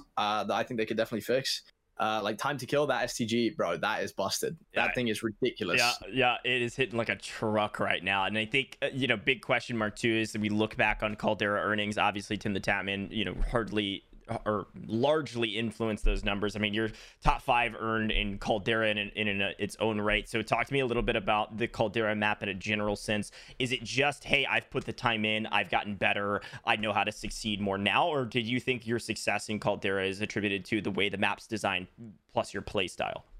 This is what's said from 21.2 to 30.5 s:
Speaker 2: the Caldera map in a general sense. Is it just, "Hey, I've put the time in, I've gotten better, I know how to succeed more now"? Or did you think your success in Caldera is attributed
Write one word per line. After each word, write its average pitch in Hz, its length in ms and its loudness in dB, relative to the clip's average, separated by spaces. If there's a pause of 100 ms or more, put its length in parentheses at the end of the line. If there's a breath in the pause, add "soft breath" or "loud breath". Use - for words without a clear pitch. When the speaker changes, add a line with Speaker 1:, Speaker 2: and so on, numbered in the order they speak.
Speaker 2:
the 113 100 0
Caldera 107 480 2
map 104 260 2
in 101 80 -2
a 95 60 0
general 104 400 0
sense. 104 360 -2 (280 loud breath)
Is 127 120 0
it 117 120 -4
just, 127 400 0
"Hey, 143 240 4
I've 110 240 0
put 131 120 0
the 113 100 -6
time 110 320 0
in, 107 200 2
I've 104 240 0
gotten 107 240 0
better, 101 480 0 (240 loud breath)
I 117 100 4
know 110 160 -2
how 101 120 2
to 107 80 -4
succeed 104 500 -4
more 98 160 0
now"? 101 300 2
Or 143 180 0
did 113 220 -2
you 123 120 0
think 120 280 -4
your 117 100 0
success 107 520 -4
in 107 100 -2
Caldera 98 480 0
is 98 140 -4
attributed 101 440 -2